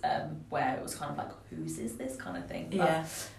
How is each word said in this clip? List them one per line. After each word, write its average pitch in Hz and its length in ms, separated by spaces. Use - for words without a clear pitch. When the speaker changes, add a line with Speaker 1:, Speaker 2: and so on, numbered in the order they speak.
Speaker 1:
um, - 240
where 135 280
it - 60
was - 120
kind 143 160
of 143 80
like, - 100
"Whose - 280
is - 200
this?" - 180
kind 90 220
of - 80
thing. - 240
But, 196 60
Speaker 2:
Yeah. 160 280